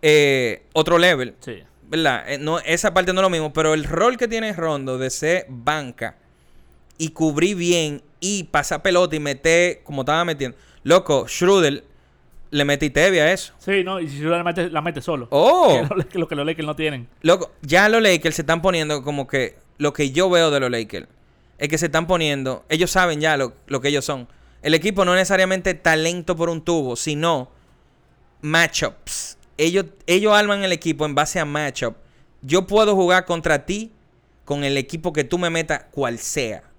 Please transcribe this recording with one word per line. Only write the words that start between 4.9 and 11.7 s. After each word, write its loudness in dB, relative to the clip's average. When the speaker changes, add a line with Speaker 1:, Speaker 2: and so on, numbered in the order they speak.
Speaker 1:
de -4
ser -2
banca -6
y -4
cubrir 0
bien 0
y -4
pasar -4
pelota 2
y -4
meter 0
como -8
estaba 0
metiendo. -6
Loco, 2
Schroeder 2